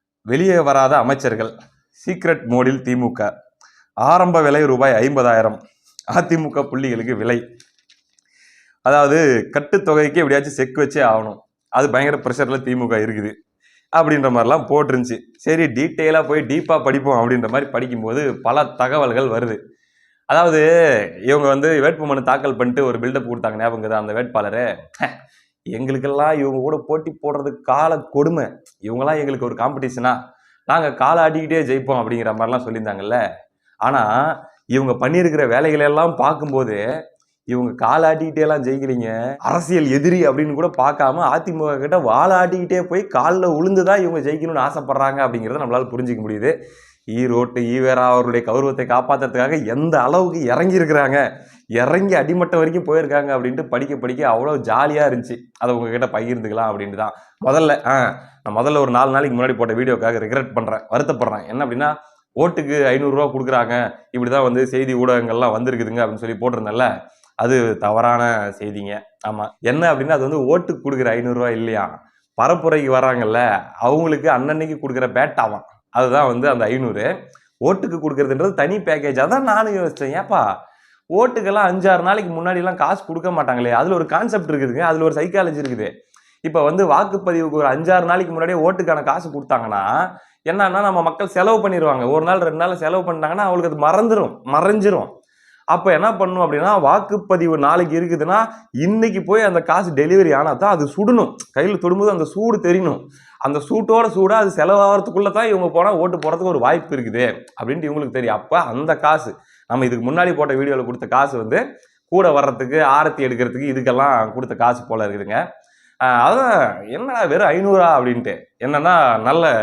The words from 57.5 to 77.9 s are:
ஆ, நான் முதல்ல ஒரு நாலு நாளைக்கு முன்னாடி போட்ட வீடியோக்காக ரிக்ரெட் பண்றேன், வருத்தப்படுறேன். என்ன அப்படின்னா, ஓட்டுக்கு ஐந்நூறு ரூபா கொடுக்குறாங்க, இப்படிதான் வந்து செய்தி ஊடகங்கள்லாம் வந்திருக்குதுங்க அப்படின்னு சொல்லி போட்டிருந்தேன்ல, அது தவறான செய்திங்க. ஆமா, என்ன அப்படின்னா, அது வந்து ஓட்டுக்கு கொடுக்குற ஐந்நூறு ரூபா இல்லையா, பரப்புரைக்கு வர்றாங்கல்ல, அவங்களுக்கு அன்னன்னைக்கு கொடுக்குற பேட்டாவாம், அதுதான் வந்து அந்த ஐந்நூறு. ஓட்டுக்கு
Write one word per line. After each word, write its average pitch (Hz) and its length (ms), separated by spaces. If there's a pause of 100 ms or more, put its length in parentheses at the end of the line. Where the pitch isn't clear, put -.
ஆ, 131 80 (480)
நான் 107 140
முதல்ல 143 200
ஒரு 135 140
நாலு 131 200
நாளைக்கு 135 260
முன்னாடி 127 180
போட்ட 113 180
வீடியோக்காக 117 460
ரிக்ரெட் 120 340
பண்றேன், 110 360
வருத்தப்படுறேன். 113 580
என்ன 127 180
அப்படின்னா, 143 300 (440)
ஓட்டுக்கு 147 460
ஐந்நூறு 135 300
ரூபா 147 100
கொடுக்குறாங்க, 127 480 (440)
இப்படிதான் 123 260
வந்து 127 240
செய்தி 127 260
ஊடகங்கள்லாம் 120 600
வந்திருக்குதுங்க 117 480
அப்படின்னு 110 220
சொல்லி 113 140
போட்டிருந்தேன்ல, 117 480 (500)
அது 117 420
தவறான 117 460 (360)
செய்திங்க. 104 400 (280)
ஆமா, 107 180 (140)
என்ன 151 340
அப்படின்னா, 135 160
அது 139 200
வந்து 156 100
ஓட்டுக்கு 165 440
கொடுக்குற 135 240
ஐந்நூறு 120 260
ரூபா 120 160
இல்லையா, 110 520 (400)
பரப்புரைக்கு 156 480
வர்றாங்கல்ல, 120 720 (180)
அவங்களுக்கு 151 500
அன்னன்னைக்கு 151 500
கொடுக்குற 127 320
பேட்டாவாம், 120 520 (260)
அதுதான் 131 380
வந்து 123 220
அந்த 120 160
ஐந்நூறு. 113 400 (600)
ஓட்டுக்கு 190 340